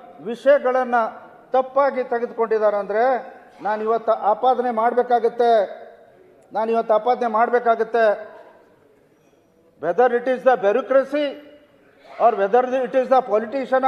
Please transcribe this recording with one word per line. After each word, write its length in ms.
ವಿಷಯಗಳನ್ನ 680
ತಪ್ಪಾಗಿ 580
ತೆಗೆದುಕೊಂಡಿದ್ದಾರೆ 680
ಅಂದ್ರೆ 200
ನಾನು 220
ಇವತ್ತು 260
ಆಪಾದನೆ 480
ಮಾಡ್ಬೇಕಾಗತ್ತೆ, 720
ನಾನು 180
ಇವತ್ತು 240
ಆಪಾದನೆ 400
ಮಾಡ್ಬೇಕಾಗತ್ತೆ. 680
Whether 260
it 140
is 60
the 60
bureaucracy 600
or 40
whether 200
it 160
is 140
the 40
politician 560